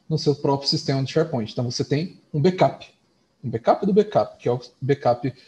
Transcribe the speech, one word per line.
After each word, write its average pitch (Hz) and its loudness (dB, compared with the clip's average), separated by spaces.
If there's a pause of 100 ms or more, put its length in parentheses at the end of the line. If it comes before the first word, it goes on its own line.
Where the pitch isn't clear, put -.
no 156 0
seu 147 2
próprio 139 -2
sistema 135 0
de 127 -4
SharePoint. 143 -2
Então, 123 -4
você 120 -4
tem 151 -4 (120)
um 151 -2
backup. 175 2 (560)
Um 131 -8
backup - 0
do 202 2
backup, 185 2
que - -4
é 120 2
o 123 -2 (200)
backup 131 0 (160)